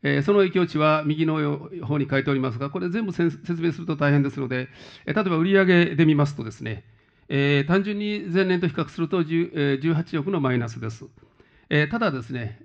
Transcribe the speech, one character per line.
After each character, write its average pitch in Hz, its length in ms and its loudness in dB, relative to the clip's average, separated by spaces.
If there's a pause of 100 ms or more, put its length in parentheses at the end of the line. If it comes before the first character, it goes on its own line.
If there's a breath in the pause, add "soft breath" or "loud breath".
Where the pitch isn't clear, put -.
え 143 160 0
ー、 143 40 0
そ 175 100 2
の 202 80 6
影 185 100 4
響 180 160 2
値 160 120 -4
は 151 280 2
右 151 200 0
の 147 340 -2 (260)
方 147 120 -2
に 139 120 -2
書 135 80 0
い 135 60 -2
て 147 60 -2
お 139 40 2
り 135 60 -2
ま 131 100 -2
す 117 80 -8
が、 139 120 -6
こ 180 100 -8
れ 180 100 -4
全 220 160 -4
部 190 60 -6
せ 175 100 -2
ん-、 170 80 2
説 165 320 -8
明 165 80 0
す 151 100 -8
る 165 60 -10
と 160 80 -2
大 147 160 2
変 143 140 4
で 139 60 -2
す 139 100 -10
の 131 80 -6
で、 127 200 -6 (380 loud breath)
え - 60 -4
ー、 - 20 0
例 220 60 2
え 190 100 0
ば 165 60 2
売 175 160 2
上 180 420 6
で 156 120 4
見 156 100 6
ま 147 100 4
す - 80 -6
と - 80 -10
で 110 80 -8
す - 140 -14
ね、 110 200 -8 (440 soft breath)
え 139 360 2
ー、 - 20 -8
単 185 160 2
純 208 160 -4
に 208 300 -4
前 180 160 2
年 180 160 2
と 175 80 0
比 147 60 -6
較 160 140 -4
す - 120 -10
る 165 80 -2
と、 175 160 0
十、 165 300 -2
え 160 40 -4 (160)
ー、 135 60 -4
十 165 140 0
八 165 240 -2
億 151 120 -4
の 180 100 0
マ 127 140 0
イ 123 40 2
ナ 120 100 -4
ス 117 120 -12
で 113 100 -6
す。 - 160 -16 (640 soft breath)
え 151 140 4
ー、 143 60 -6
た 226 80 -4
だ 220 120 0
で 131 120 -6
す 113 100 -12
ね、 117 320 -10